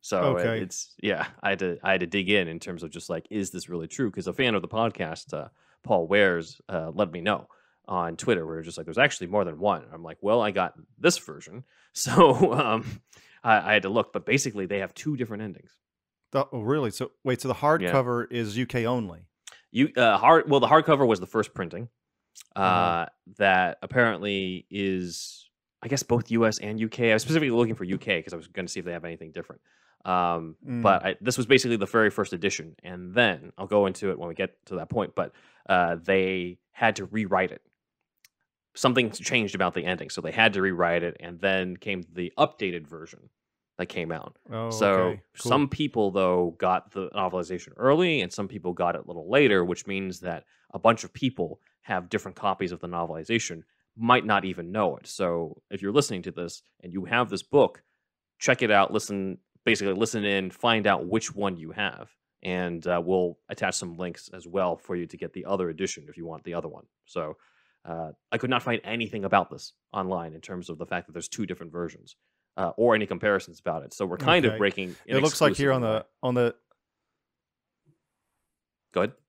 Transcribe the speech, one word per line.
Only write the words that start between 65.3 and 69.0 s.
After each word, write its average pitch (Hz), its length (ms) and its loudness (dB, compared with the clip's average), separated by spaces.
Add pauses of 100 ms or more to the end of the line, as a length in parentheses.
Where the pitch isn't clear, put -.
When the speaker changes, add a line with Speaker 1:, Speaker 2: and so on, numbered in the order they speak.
Speaker 1:
the - 120 -12
other 92 240 -2
edition 80 380 -8
if 76 100 -20
you 82 80 -12
want 80 180 -14
the 90 100 -10
other 82 160 -6
one. - 160 -18 (200)
So, 80 320 -8 (480)
uh, 82 260 -8 (200)
I 117 60 -2
could 123 120 -4
not 123 120 0
find 117 220 -2
anything 110 420 -6